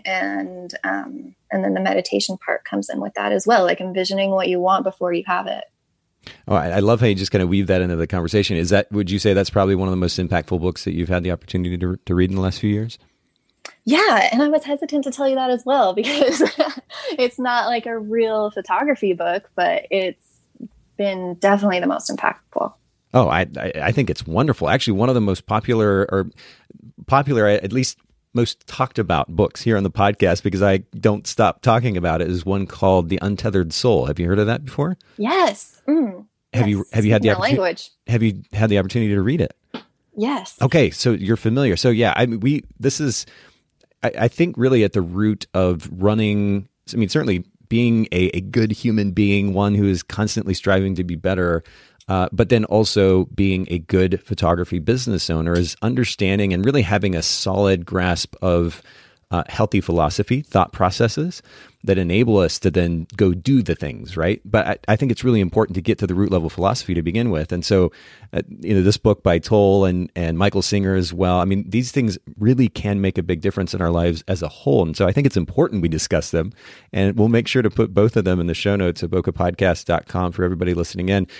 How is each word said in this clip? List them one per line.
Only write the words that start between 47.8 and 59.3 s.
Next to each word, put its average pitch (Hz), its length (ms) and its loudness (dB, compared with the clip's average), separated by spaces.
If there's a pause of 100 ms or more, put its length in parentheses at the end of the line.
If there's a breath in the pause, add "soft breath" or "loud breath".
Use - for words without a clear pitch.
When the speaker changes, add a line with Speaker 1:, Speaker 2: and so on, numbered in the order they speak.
Speaker 2:
a, 90 240 2
a 92 40 -4
good 110 320 0
human 104 400 -2
being, 101 420 0
one 101 200 2
who 101 120 2
is 92 160 0
constantly 101 520 -4
striving 95 400 0
to 90 100 -4
be 87 120 -6
better, 87 460 0 (460 soft breath)
uh, 92 240 0
but 98 160 0
then 113 180 4
also 98 600 4
being 95 420 0
a 87 120 -2
good 92 420 0
photography 87 560 -2
business 113 500 -2
owner 82 300 0
is 87 240 -2
understanding 104 720 0
and 92 100 0
really 123 180 2
having 98 340 0
a 80 60 -2
solid 95 640 0
grasp 90 560 -2
of, 87 400 0 (520 soft breath)